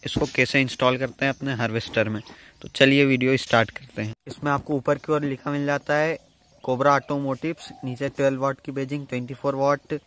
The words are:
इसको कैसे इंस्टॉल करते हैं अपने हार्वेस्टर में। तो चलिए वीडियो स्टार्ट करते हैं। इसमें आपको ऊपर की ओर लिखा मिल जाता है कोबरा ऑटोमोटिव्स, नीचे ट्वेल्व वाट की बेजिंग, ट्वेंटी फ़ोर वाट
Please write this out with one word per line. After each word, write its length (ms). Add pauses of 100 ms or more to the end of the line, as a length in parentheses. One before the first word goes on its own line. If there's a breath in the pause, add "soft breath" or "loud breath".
इसको 200 (100)
कैसे 260
इंस्टॉल 360
करते 280
हैं 80
अपने 200
हार्वेस्टर 560
में। 120 (400 loud breath)
तो 80
चलिए 360
वीडियो 320
स्टार्ट 340
करते 300
हैं। 120 (140)
इसमें 240
आपको 240
ऊपर 220
की 140
ओर 120
लिखा 280
मिल 140
जाता 300
है 220 (460)
कोबरा 300
ऑटोमोटिव्स, 760 (120)
नीचे 260
ट्वेल्व 320
वाट 180
की 120
बेजिंग, 360
ट्वेंटी 260
फ़ोर 220
वाट 520